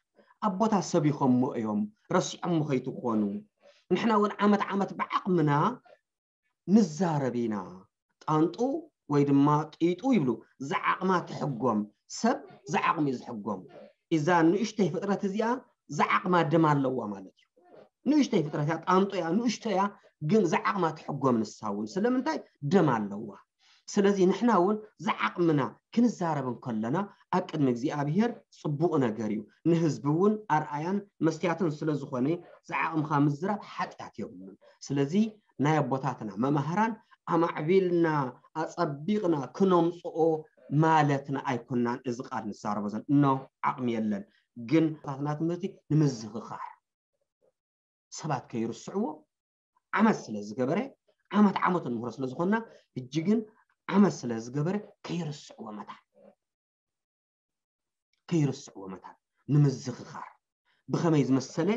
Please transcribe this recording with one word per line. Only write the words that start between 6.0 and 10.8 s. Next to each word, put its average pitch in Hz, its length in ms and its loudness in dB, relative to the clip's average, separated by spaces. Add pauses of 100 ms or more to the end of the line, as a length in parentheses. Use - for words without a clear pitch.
ንዛረብ 156 680 2
ኢና። 113 180 -2 (680)
ጣንጡ 156 340 2 (520)
ወይ 143 160 4
ድማ 143 240 4 (240)
ጢጡ 175 380 0
ይብሉ። 151 200 2 (320)
ዝዓቕማ 170 500 -2 (120)